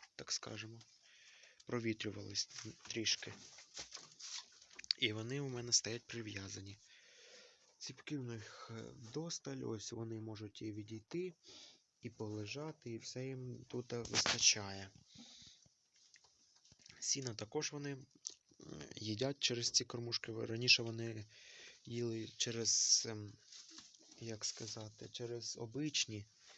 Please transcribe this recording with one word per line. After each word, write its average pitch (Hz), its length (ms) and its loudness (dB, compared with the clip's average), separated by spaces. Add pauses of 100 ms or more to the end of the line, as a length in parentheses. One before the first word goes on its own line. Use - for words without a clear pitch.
(160)
так - 160 -4
скажемо. 113 460 -4 (880)
Провітрювались 107 840 2 (340)
трішки. - 500 2 (1700)
І 113 140 4
вони 117 280 -2
у 139 80 0
мене 120 240 -2
стоять 113 340 4
прив'язані. 101 720 -6 (1000)
Ціпки - 400 -4
в 127 60 0
них, 113 460 -6
е, 113 120 -6 (200)
вдосталь, 139 600 -4
ось 113 280 0
вони 113 280 -2
можуть 110 420 -6
і 107 100 -2
відійти, 110 640 -4 (680)
і - 80 -4
полежати, 113 800 -4
і 113 80 -4
все 127 280 -4
їм 127 420 -6
тут, 123 240 -2
е, 120 60 2
вистачає. 107 920 6 (2000)
Сіна 127 340 0
також 113 380 -2
вони, 143 180 -2
м, 139 160 -6 (880)
їдять 110 420 0
через 117 320 4
ці - 140 6
кормушки. 120 480 -2
Раніше 113 500 6
вони 113 440 -2 (600)
їли 117 500 0
через, - 760 6
ем, 107 220 -4 (880)
як 113 240 -4
сказати, 110 680 -4
через 120 440 -2
обичні, 117 680 0 (320)